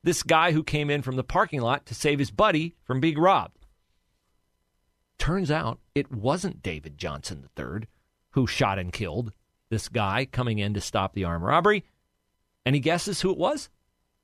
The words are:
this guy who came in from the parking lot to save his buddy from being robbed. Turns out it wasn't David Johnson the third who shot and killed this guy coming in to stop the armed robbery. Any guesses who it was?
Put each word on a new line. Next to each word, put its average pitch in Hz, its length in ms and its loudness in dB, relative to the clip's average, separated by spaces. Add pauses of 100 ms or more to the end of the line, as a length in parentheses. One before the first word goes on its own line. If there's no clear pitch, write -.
this 175 200 2
guy 165 280 4
who 156 120 2
came 147 260 0
in 143 140 0
from 127 120 -4
the 127 80 0
parking 170 380 0
lot 123 240 0
to - 80 -12
save 147 240 2
his 139 140 -2
buddy 170 520 2
from 127 160 -2
being 151 200 2
robbed. 165 480 2 (1500)
Turns 170 320 0
out 123 280 -2 (140)
it 143 180 -2
wasn't 143 520 -4
David 78 340 -10
Johnson 73 440 -10
the 65 80 -20
third 85 380 -10 (440)
who 131 160 2
shot 98 320 0
and 90 120 -6
killed 104 400 -6 (380)
this 110 200 -4
guy 110 360 0
coming 120 320 -2
in 104 160 -2
to 101 80 -2
stop 95 320 -2
the 101 100 -2
armed 85 220 -2
robbery. 175 400 2 (800)
Any 139 140 2
guesses 170 420 -2
who 185 80 2
it 185 80 0
was? 254 320 -2 (540)